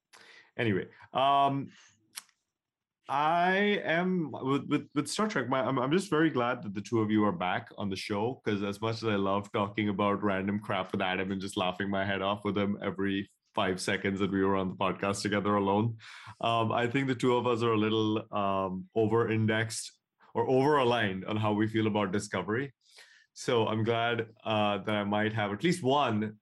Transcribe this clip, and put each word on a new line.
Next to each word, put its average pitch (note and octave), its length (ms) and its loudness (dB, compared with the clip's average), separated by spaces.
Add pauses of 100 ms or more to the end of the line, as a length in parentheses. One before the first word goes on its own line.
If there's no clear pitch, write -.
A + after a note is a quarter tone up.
(580)
Anyway, G#2 300 0 (260)
um, C#3 540 2 (1400)
I F3 760 2
am F3 460 0
with, C3 380 -2
with, C#3+ 260 -2
with C#3+ 140 -2
Star G#3 180 -2
Trek. C#3 220 -2
My, C3 140 0
I'm, C3 160 0
I'm B2+ 120 0
just F#3+ 200 0
very D#3 200 4
glad A#2+ 320 0
that G2 120 -10
the G#2 60 -4
two A2+ 200 0
of G#2+ 100 0
you G#2+ 140 4
are G#2 80 4
back F#2 440 -2
on G2+ 140 -6
the F#2+ 60 -4
show, G#2+ 480 -4
'cause G#2 180 0
as G2+ 180 -4
much A2+ 220 -4
as - 60 -6
I G#2 80 0
love G2 360 -2
talking G#2 360 -2
about G2+ 340 0
random G2+ 380 0
crap G2 320 -4
with G2 100 -2
Adam F#2+ 300 -2
and F#2+ 80 -4
just F#2+ 160 -8
laughing F#2+ 340 -2
my G2 140 0
head G2 180 -2
off G2+ 220 -2
with G2+ 120 -2
him G2+ 260 0
every G2 460 -2 (240)
five F#2 280 0
seconds G2 400 -2
that G2 100 0
we G2 140 2
were G2 100 2
on F#2+ 140 0
the F2+ 80 -8
podcast G2 460 -2
together G#2 340 0
alone, G#2 400 2 (440)
um, A2+ 300 0
I A#2+ 160 2
think C3+ 220 0
the C3 80 0
two B2 180 4
of B2 140 2
us A#2 160 2
are A#2 80 2
a A2 40 2
little, G#2+ 460 0 (100)
um, F#2+ 520 -2 (100)
over-indexed A2 960 0 (440)
or A#2 140 0
over-aligned B2 760 2
on G#2+ 120 -4
how G#2+ 160 2
we G#2+ 140 4
feel A2 220 0
about G#2 240 0
Discovery. G#2 600 -4 (600)
So A2+ 340 2
I'm A2+ 160 0
glad, A2+ 440 0 (180)
uh, G#2 340 2
that G#2+ 160 -2
I G#2 80 0
might G#2 300 0
have G#2+ 180 -2
at G#2 140 -4
least F3 180 0
one. A#2+ 600 0